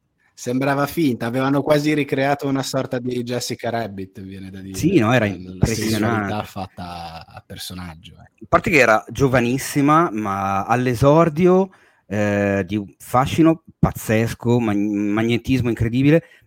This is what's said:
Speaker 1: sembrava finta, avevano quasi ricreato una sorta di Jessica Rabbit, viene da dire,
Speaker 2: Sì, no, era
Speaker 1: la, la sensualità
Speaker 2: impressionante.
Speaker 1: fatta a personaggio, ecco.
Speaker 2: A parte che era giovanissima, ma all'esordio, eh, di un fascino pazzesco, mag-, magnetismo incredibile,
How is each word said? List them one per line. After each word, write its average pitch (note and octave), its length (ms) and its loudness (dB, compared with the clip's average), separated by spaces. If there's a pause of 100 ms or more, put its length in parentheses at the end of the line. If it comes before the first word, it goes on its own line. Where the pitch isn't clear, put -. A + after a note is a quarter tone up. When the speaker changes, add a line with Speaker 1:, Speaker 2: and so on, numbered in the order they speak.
(320)
Speaker 1:
sembrava C3+ 540 -2
finta, C3+ 400 -2
avevano C3+ 380 0
quasi D3+ 320 2
ricreato C#3+ 520 0
una C3+ 140 -2
sorta C3 380 -4
di B2 240 -6
Jessica A#2 480 -6
Rabbit, G2+ 500 -8
viene F#2+ 300 -14
da G2 100 -14
dire, F#2+ 160 -12
Speaker 2:
Sì, D#3 220 2
no, A2 120 4
era A#2 140 4
Speaker 1:
la, G#2 60 0
la F#2 340 -2
sensualità A2 460 0
Speaker 2:
impressionante. G#2 340 -2
Speaker 1:
fatta E2+ 840 -14
a - 180 -20
personaggio, F2 680 -16
ecco. - 300 -20
Speaker 2:
A - 40 -18
parte - 220 2
che E3 80 4
era A2 320 6
giovanissima, C3+ 1040 2
ma G2 540 -4
all'esordio, D3+ 1080 4 (340)
eh, G2+ 600 0
di F#2+ 100 -6
un G2+ 240 -6
fascino D#3+ 640 2 (160)
pazzesco, A#2 800 0
mag-, G#2 180 0
magnetismo A2+ 920 0
incredibile, C3 540 2 (240)